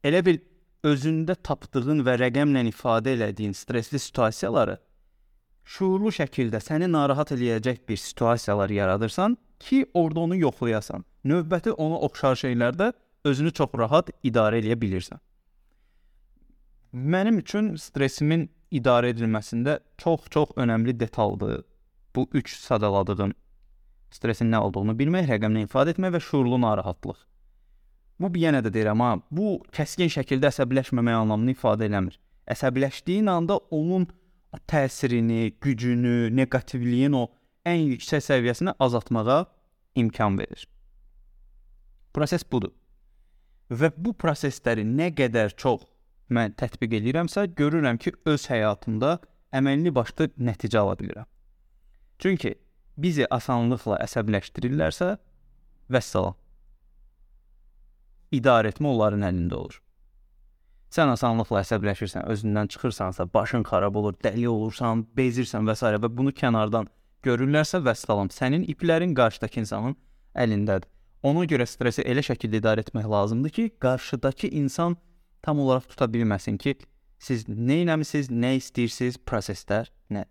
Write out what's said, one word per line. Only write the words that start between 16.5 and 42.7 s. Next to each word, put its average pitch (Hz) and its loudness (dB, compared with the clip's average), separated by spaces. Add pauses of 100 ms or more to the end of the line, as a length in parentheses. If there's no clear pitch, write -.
Mənim 185 2
üçün 202 -2
stresimin 151 0 (220)
idarə 123 4
edilməsində 117 -2 (180)
çox-çox - 0
önəmli 117 0
detaldır 107 -2 (540)
bu 131 0
üç - -2
sadaladığım: 101 0 (760)
stresin 117 0
nə 110 2
olduğunu 101 -2
bilmək, 156 0
rəqəmlə 110 0
ifadə 143 2
etmək 185 -2
və - 0
şuurlu 127 0
narahatlıq. 101 -2 (1000)
Bu, 185 -2
yenə 160 4
də 110 0
deyirəm 110 2
ha, 120 2 (200)
bu 190 -2 (100)
kəskin 160 -2
şəkildə 135 0
əsəbləşməmək 120 0
anlamını 110 0
ifadə 110 0
eləmir. 98 -2 (280)
Əsəbləşdiyin 139 0
anda 170 0
onun 170 0 (480)
o - -14 (100)
təsirini, 117 0
gücünü, 120 0
negativliyin 131 0
o 123 -2 (360)
ən 170 2
yüksək 139 -2
səviyyəsini 127 0
azaltmağa 120 2 (500)
imkan 107 0
verir. - -8 (1500)
Proses 151 0
budur. - -4 (960)